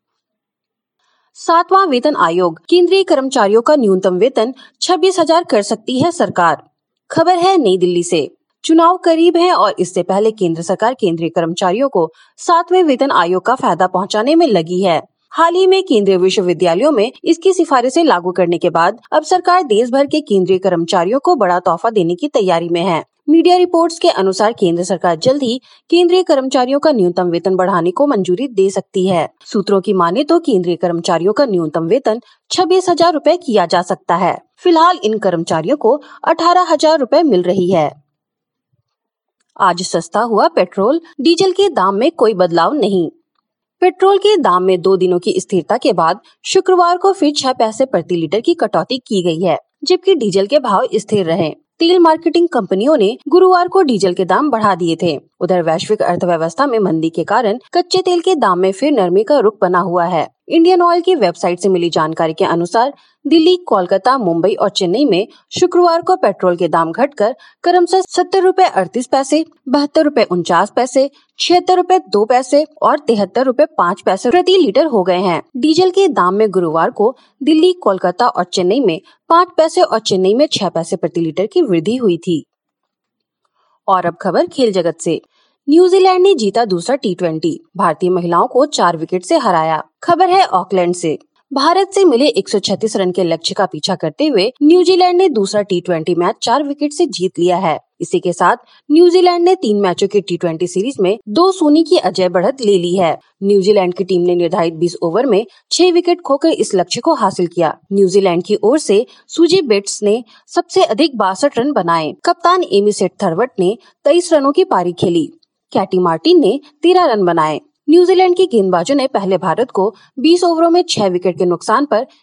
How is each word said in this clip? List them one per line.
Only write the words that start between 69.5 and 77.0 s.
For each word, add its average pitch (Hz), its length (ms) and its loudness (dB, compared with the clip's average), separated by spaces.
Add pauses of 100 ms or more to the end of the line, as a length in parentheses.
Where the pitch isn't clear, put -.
बहत्तर 294 340 0
रुपए 285 200 0
उनचास 180 520 0
पैसे, 262 340 0 (300)
छिहत्तर 359 380 2
रुपए 359 300 2
दो 202 180 0
पैसे 262 380 2 (180)
और 277 180 2
तिहत्तर 220 460 -2
रुपए 262 200 0 (120)
पाँच - 240 -2
पैसे 214 300 -2
प्रति 359 260 2
लीटर 269 280 2
हो 233 180 0
गए 180 160 0
हैं। 180 220 -2 (160)
डीजल 320 320 2
के 381 200 2
दाम 190 240 0
में 214 180 0
गुरुवार 165 400 0
को 220 240 -2 (260)